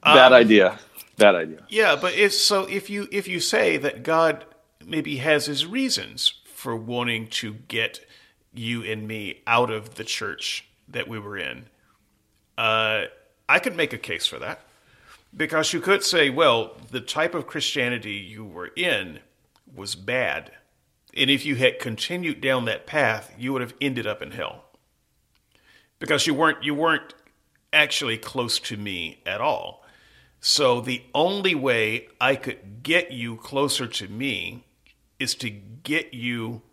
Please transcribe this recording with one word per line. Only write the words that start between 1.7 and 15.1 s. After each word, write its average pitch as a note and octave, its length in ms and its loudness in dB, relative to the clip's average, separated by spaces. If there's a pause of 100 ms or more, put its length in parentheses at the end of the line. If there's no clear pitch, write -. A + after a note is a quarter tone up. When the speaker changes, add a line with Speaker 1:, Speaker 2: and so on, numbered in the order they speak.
Speaker 2:
but F3+ 140 0
if, G3 180 4
so G3 340 2
if G3 240 -6
you, G3+ 200 -6
if G3+ 160 -4
you F3+ 140 -4
say E3+ 380 2
that C3 260 -4
God D#3+ 400 2 (420)
maybe D3 300 -6
has D3 300 2
his C#3+ 200 -2
reasons - 680 -2 (200)
for A#2 220 -6
wanting A#2 520 -4
to G#2+ 260 -8
get - 460 -6 (520)
you A#2 320 -6
and G#2+ 240 -8
me G#2+ 400 -10
out A#2 220 4
of A2 260 -8
the - 80 -10
church - 600 -6 (240)
that - 200 -6
we A2+ 100 -8
were G#2 180 -12
in, C#2+ 300 -8 (920)
uh, A2 480 0 (440)
I D3+ 100 4
could G#3 180 -2
make D#3+ 160 -2
a A#2 60 -10
case - 280 -6
for - 120 -4
that. E2+ 220 -10 (760)